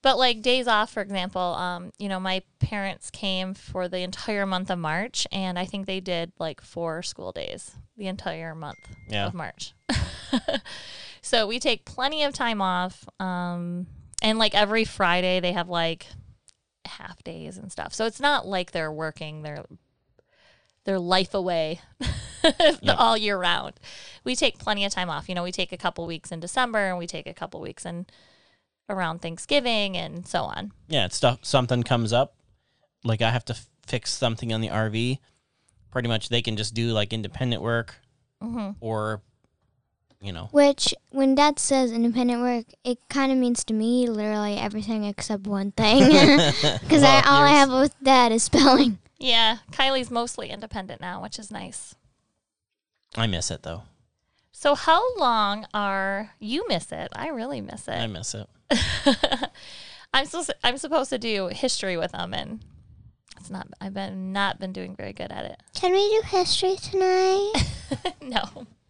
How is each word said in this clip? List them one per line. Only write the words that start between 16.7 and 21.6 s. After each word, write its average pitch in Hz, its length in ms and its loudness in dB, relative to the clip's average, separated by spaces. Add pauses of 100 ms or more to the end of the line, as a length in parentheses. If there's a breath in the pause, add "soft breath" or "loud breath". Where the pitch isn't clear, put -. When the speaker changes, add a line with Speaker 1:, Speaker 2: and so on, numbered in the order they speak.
Speaker 1:
half - 380 -16
days 165 340 -14
and 196 140 -16
stuff. - 220 -10
So 220 120 -2
it's 226 140 -6
not 285 260 0
like 180 260 -4
they're 156 200 -4
working 156 500 -10
their, 151 220 -12 (1200)
their 196 160 -2
life 185 340 0
away 175 460 -2 (100)